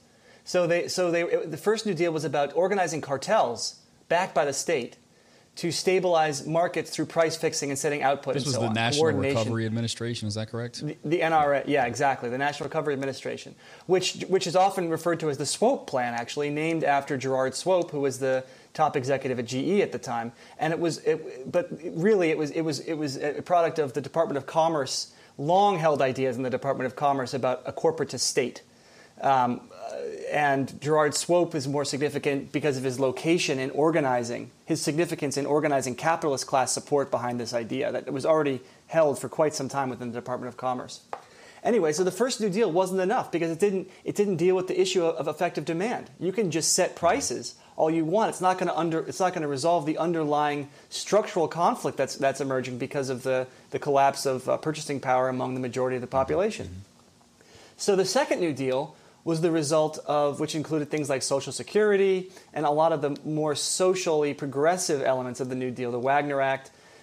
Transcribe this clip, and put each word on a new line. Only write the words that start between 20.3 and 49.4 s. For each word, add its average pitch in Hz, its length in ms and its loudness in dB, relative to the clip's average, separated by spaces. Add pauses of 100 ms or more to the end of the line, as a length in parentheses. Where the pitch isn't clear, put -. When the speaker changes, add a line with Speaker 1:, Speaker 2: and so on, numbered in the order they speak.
Speaker 1:
And 156 140 0
it 160 60 -2
was, 165 200 0
it, 151 500 -4
but 175 200 0 (140)
really, 175 480 2
it 147 60 0
was, 147 140 -2
it 165 100 -2
was, 156 200 -2
it 165 140 -6
was 147 200 -4
a 147 260 -4
product 165 380 2
of 139 140 -2
the 147 80 -2
Department 151 360 -2
of 131 80 -4
Commerce 160 680 0 (240)
long-held 165 640 4
ideas 131 340 2
in 131 80 -4
the 127 60 -2
Department 131 360 -2
of 117 120 -4
Commerce 139 360 0
about 127 320 0
a - 60 -8
corporate 156 380 0
to 127 100 -8
state. - 420 0 (600)
Um, 127 400 4 (100)
uh, 101 240 -12 (340)
and 139 520 0
Gerard 151 340 2
Swope 170 400 2
is 139 140 -2
more 143 160 0
significant 139 640 -2
because 147 240 0
of 127 80 -4
his 127 160 -2
location 139 600 2
in 131 120 -2
organizing, 127 800 0 (140)
his 156 160 -2
significance 156 560 -2
in 143 80 -2
organizing 139 500 2
capitalist 160 520 0
class 127 260 2
support 139 380 0
behind 123 280 -2
this 117 140 -6
idea 117 400 -2
that 117 180 -6
was 135 140 -4
already 147 340 2 (280)
held 151 300 2
for 127 120 -8
quite 151 240 2
some 139 160 -6
time 135 200 -2
within 120 220 -8
the 120 80 -8
Department 123 300 -6
of 120 80 -16
Commerce. 127 420 -6 (640)
Anyway, 180 300 4
so 175 100 0
the 180 80 2
first 233 300 -2
New 214 80 2
Deal 202 200 2
wasn't 185 300 2
enough 185 320 0
because 165 180 0
it 165 80 -4
didn't, 190 320 0 (140)
it - 120 -6
didn't 202 200 2
deal 175 180 4
with 185 140 0
the - 120 0
issue 185 260 2
of, 165 100 2
of 143 140 -4
effective 170 340 -2
demand. 175 460 -4 (100)
You 180 140 -2
can 190 180 0
just 156 220 0
set 175 240 0
prices 175 580 0 (220)
all 160 120 2
you 160 140 2
want. 185 260 2
It's 151 120 -6
not 185 160 2
gonna 180 180 -2
under, 160 240 0
it's - 220 -6
not 180 120 2
gonna 160 140 -2